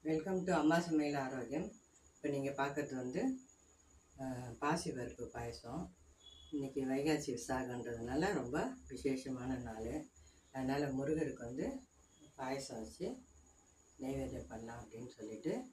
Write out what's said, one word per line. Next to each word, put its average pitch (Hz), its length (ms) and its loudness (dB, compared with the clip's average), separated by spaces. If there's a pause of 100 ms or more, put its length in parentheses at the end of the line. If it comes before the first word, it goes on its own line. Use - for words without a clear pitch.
Welcome 180 420 2
to 180 80 4
அம்மா 160 260 8
சமையல் 147 400 4
ஆரோக்கியம். 131 520 -2 (420)
இப்ப - 140 -2
நீங்க 139 220 2
பார்க்கறது 139 440 0
வந்து, 156 440 0 (800)
அ, 135 40 -4 (360)
பாசிப்பருப்பு 139 640 0
பாயசம். 120 720 -6 (540)
இன்னைக்கு 135 340 0
வைகாசி 147 540 2
விசாகன்றதுனால 127 920 0
ரொம்ப 147 420 0 (140)
விசேஷமான 131 720 0
நாள். 113 480 -4 (460)
அதனால 135 380 2
முருகருக்கு 139 540 0
வந்து 135 360 -2 (540)
பாயசம் 113 460 -4
வச்சு 185 360 -4 (800)
நைவேத்தியம் 131 500 -2
பண்ணலாம் 117 360 -8
அப்படின்னு 123 240 -10
சொல்லிட்டு 110 540 -4 (100)